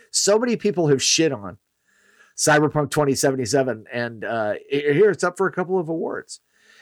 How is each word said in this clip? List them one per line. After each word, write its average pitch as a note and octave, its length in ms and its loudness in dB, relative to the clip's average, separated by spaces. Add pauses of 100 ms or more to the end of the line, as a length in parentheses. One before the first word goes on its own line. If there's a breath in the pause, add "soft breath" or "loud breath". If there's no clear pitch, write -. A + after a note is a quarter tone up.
(100)
so - 280 2
many A#3+ 180 0
people F3 320 0
have C3+ 140 4
shit D#3+ 300 2
on, G2+ 260 -10 (760 soft breath)
Cyberpunk D3+ 540 2
twenty C#3+ 240 0
seventy-seven, B2+ 760 0
and, A#2 320 -8
uh, G#2+ 300 -2 (180)
i-, D3 200 0
here G3 180 6
it's D#3+ 120 -2
up F3+ 140 -2
for F#3+ 100 0
a E3 60 -2
couple F#3 260 -2
of D#3+ 100 -4
awards. - 520 -8 (420 soft breath)